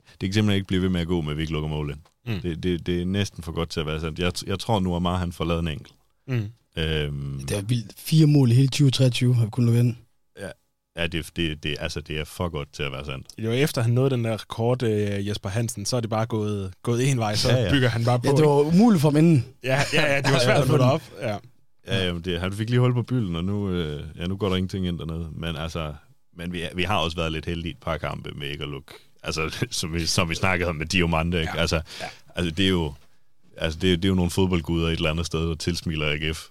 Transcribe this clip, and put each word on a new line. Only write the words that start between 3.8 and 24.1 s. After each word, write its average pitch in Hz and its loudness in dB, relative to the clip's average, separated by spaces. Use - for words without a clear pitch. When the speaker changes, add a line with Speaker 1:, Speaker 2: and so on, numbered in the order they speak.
Speaker 1:
at 76 -2
være 78 -4
sandt. 82 -6
Jeg, 87 0
jeg 98 -4
tror 110 0
nu, 90 0
at 87 -2
Mar, 90 0
han 87 -2
får 82 -6
lavet 85 0
en 85 -2
enkelt. - -10
Speaker 2:
Mm. 113 -2
Speaker 1:
Øhm. 71 -4
Speaker 3:
Det 101 -2
er 101 -4
vildt. 110 -2
Fire 156 4
mål 143 6
i 117 6
hele 135 6
tyve 135 4
treogtyve 123 4
har 117 4
vi 104 -2
kunnet 120 2
lukke 117 4
ind. 120 2
Speaker 1:
Ja. 98 -12
Ja, 85 -2
det, 82 -4
det, 78 -2
det, 73 -4
altså, 80 -6
det 76 -8
er 76 -4
for 87 -6
godt 73 -8
til - -8
at 69 -6
være 67 -10
sandt. 67 -10
Speaker 2:
Det 110 -6
var 113 -2
efter, 139 0
han 117 2
nåede 131 2
den 120 -2
der 113 -2
rekord, 120 -2
øh, 101 0
Jesper 101 -6
Hansen, 104 -4
så 127 -2
er 120 0
det 110 -4
bare 113 0
gået, 104 -4
gået 120 0
en 131 0
vej, 107 0
så 127 2
Speaker 1:
Ja, 123 4
ja. 90 2
Speaker 2:
bygger 127 4
han 117 0
bare 123 4
på, 123 -2
Speaker 3:
Ja, 139 4
det 143 4
Speaker 2:
ikke? 151 6
Speaker 3:
var 143 6
umuligt 175 6
for 151 4
ham 143 4
inden. 160 8
Speaker 2:
Ja, 135 2
ja, 147 2
ja, 139 2
det 131 2
var 143 4
Speaker 3:
<laughs> - -
Speaker 2:
svært - 4
at - 2
få 123 4
det 127 6
op. 143 4
Ja. 107 -4
Speaker 1:
Ja, 95 0
jamen, 85 -2
det, 85 -2
han 92 -2
fik 107 -4
lige 123 4
hul 123 4
på 120 0
bylden, 101 0
og 85 -2
nu, 101 -2
øh, 78 -4